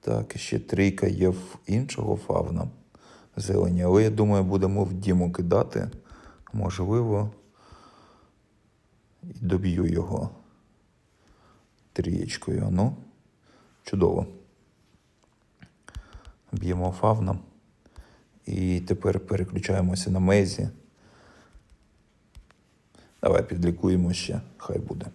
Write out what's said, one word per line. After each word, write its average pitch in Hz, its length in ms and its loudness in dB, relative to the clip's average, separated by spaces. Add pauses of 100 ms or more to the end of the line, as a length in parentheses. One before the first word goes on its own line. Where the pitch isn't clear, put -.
Так, 55 360 -2
і - 20 -8
ще - 200 -4
трійка 98 480 2
є 92 220 4
в - 380 -4
іншого 101 500 0
фавна 82 520 -2 (680)
зелені. 92 460 0
Але, 92 200 6
я 110 80 4
думаю, 104 340 2
будемо 98 400 2
в 92 80 -4
Діму 92 400 2
кидати. 90 580 0 (600)
Можливо, 104 800 0 (1900)
і 175 40 -18 (140)
доб'ю 90 460 2
його - 440 -2 (1600)
трієчкою. - 760 -2
Ну, 95 260 2 (840)
чудово. 90 440 0 (2250)
Б'ємо 90 480 -2
фавна. 104 380 2 (1080)
І 92 340 0
тепер 95 400 0
переключаємося 92 920 -2
на 92 100 2
Мейзі. 95 480 4 (2500)
Давай 87 260 4
підлікуємо 87 640 2
ще, - 280 -4 (160)
хай - 220 -6
буде. - 360 -8